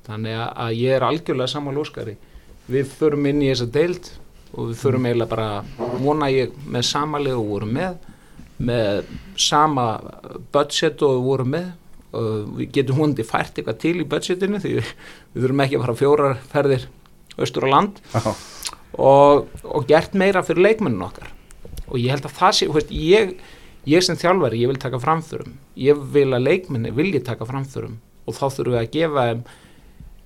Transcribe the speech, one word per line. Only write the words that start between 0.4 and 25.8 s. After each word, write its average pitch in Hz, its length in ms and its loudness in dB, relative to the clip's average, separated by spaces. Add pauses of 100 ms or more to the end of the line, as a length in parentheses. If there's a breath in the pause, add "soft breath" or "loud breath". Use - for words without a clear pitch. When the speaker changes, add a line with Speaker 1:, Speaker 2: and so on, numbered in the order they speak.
Speaker 1:
að 113 180 -4
ég 123 160 2
er 131 100 2
algjörlega 131 460 0
sammála 143 320 -6
Óskari. 110 380 -8 (520 soft breath)
Við 135 160 0
förum 143 420 0
inn 147 140 2
í 135 80 4
þessa 120 220 0
deild 175 380 0 (440)
og 120 160 -6
við 117 60 -6
förum 127 300 0
eiginlega 117 240 0
bara, 107 340 -4 (360)
vona 147 280 0
ég, 131 240 2 (160)
með 123 160 -2
sama 147 360 -2
lið 131 200 -2
og 104 80 -2
vorum 104 260 -4
með, 180 220 -4 (640 loud breath)
með 110 460 0 (320)
sama 147 640 2 (500)
budget 147 500 0
og 135 140 4
við 127 80 0
vorum 131 260 0
með. 175 220 -4 (420)
Og 110 440 -4
við 127 140 -6
getum 135 260 2
vonandi 147 280 2
fært - 320 -2
eitthvað 123 220 -6
til 165 220 0
í 147 40 -2
budgetinu 185 540 -2
því 131 160 -4
við, 113 160 -4 (420 loud breath)
við 120 100 -2
þurfum 135 200 2
ekki 135 140 0
að 127 40 0
fara 120 140 -2
fjórar 139 420 4 (140)
ferðir 139 340 2 (520)
austur - 280 -2
á 135 80 2
land 196 260 2 (140)
Speaker 2:
Já. 110 220 0 (580 loud breath)
Speaker 1:
og, 139 540 6 (160)
og 127 240 -4
gert 156 260 4
meira 190 300 2
fyrir 170 180 2
leikmennina 175 460 2
okkar. - 240 -16 (580)
Og 131 80 -4
ég 123 140 0
held 143 140 -4
að - 120 -14
það 196 160 4
sé, 180 140 2
þú 151 100 -2
veist, 147 140 0
ég, 170 420 2 (540 loud breath)
ég 170 160 6
sem 170 120 0
þjálfari, 151 460 2
ég 120 60 4
vil 135 100 0
taka 127 220 -6
framförum. 156 560 -4 (200)
Ég 143 220 4 (140)